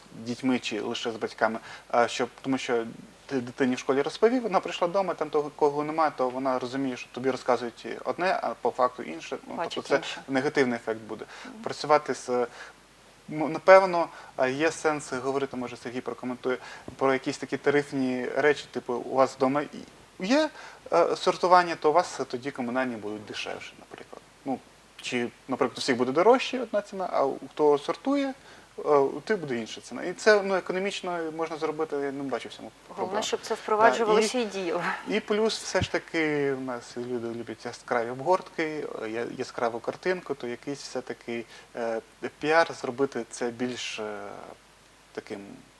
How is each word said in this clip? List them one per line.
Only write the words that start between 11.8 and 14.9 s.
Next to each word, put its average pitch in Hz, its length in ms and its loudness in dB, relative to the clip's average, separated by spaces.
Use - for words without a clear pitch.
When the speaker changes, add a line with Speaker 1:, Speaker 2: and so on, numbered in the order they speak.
Speaker 1:
з, 123 320 -2
ну, 156 200 -4
напевно, 175 600 6
а, 131 100 2
є 143 240 0
сенс 151 420 -2